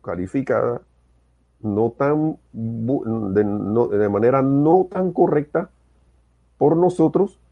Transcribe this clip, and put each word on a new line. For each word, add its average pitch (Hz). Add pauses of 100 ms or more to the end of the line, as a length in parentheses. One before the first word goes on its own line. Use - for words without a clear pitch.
calificada 120 (800)
no 110
tan 151 (160)
bu-, 113
de, 104
no, 104
de 104
manera 117
no 147
tan 185
correcta 165 (880)
por 151
nosotros, 175 (120)